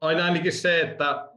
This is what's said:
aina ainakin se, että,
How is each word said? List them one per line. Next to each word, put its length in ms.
aina 240
ainakin 280
se, 280
että, 560